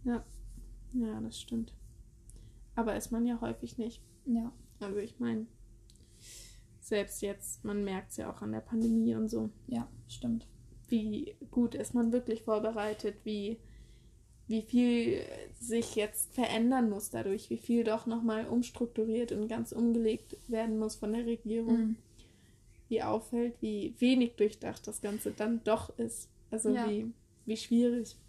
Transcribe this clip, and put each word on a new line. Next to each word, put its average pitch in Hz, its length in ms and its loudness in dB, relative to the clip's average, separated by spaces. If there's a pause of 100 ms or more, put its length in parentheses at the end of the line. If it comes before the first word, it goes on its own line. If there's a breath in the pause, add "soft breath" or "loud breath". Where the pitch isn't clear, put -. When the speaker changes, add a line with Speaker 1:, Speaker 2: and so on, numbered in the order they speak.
Speaker 1:
Ja. 240 200 0 (680)
Ja, 220 280 0
das 226 180 -8
stimmt. 226 340 -4 (1000 soft breath)
Aber 233 200 0
ist 220 160 -4
man 233 140 2
ja 240 160 0
häufig 233 360 -6
nicht. 233 260 -6 (220)
Speaker 2:
Ja. 233 260 0 (300)
Speaker 1:
Also 202 160 -4
ich 208 220 -6
mein, 226 280 -2 (1300 loud breath)
selbst 202 420 -2
jetzt, - 420 -8
man 208 200 -2
merkt's 196 340 -4
ja - 140 -6
auch - 100 -12
an 208 100 -6
der 220 80 -4
Pandemie 226 560 2
und 220 140 0
so. 220 200 -2 (180)
Speaker 2:
Ja, 233 200 -4 (200)
stimmt. 233 400 -2 (420)
Speaker 1:
Wie 214 460 -2 (160)
gut 240 240 2
ist 240 180 -6
man 233 180 4
wirklich 233 320 0
vorbereitet, 214 800 -2
wie, 214 360 -4 (880 soft breath)
wie 220 160 0
viel 240 580 4 (380)
sich 233 360 -2
jetzt - 380 -2
verändern 240 560 4
muss 202 200 -4
dadurch, - 400 -2
wie 233 80 -2
viel 233 260 2
doch 220 220 0
nochmal 226 420 0
umstrukturiert 233 840 0
und 214 160 -2
ganz 226 240 -4
umgelegt 233 640 2 (140)
werden 220 300 0
muss 220 160 0
von 208 180 -2
der 233 120 0
Regierung. 226 520 2
Speaker 2:
Mhm. 220 180 2 (960 soft breath)
Speaker 1:
Wie 226 140 2
auffällt, 233 580 0
wie 214 380 -4
wenig 247 360 6
durchdacht - 500 0
das - 160 -8
Ganze 208 300 -2
dann 226 320 0
doch - 340 2
ist. - 320 -4 (200)
Also 226 260 2
Speaker 2:
Ja. 226 140 0
Speaker 1:
wie, 220 240 -2 (320)
wie 220 100 -2
schwierig. 240 640 4 (120)